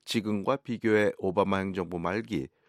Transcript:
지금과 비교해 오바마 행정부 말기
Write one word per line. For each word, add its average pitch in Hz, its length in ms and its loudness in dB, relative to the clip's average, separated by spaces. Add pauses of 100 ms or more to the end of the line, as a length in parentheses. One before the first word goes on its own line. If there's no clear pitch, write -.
지금과 107 520 -2
비교해 107 640 2
오바마 98 400 2
행정부 92 400 -4
말기 87 500 -4 (200)